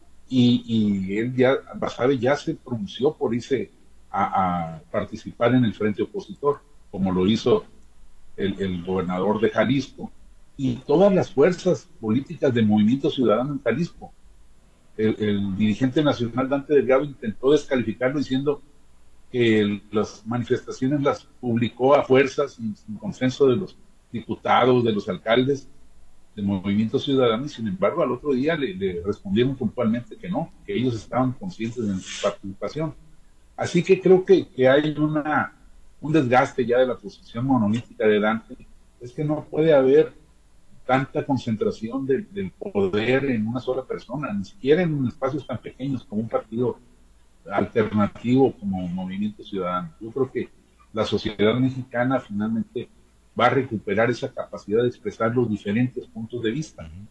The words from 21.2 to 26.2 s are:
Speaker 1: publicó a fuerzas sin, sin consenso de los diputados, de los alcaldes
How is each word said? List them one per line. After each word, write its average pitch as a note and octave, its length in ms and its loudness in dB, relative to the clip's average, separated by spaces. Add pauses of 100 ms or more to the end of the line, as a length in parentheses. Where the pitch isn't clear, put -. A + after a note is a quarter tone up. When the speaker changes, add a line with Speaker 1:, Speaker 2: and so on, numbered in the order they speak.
Speaker 1:
publicó B2 560 2
a B2 80 2
fuerzas C3+ 480 2
sin, A2 240 -8
sin - 180 -14
consenso C3+ 540 0
de A#2+ 80 4
los F#2+ 200 -6 (360)
diputados, A#2 720 2
de A#2 80 2
los G2+ 160 -4
alcaldes B2 580 0 (680)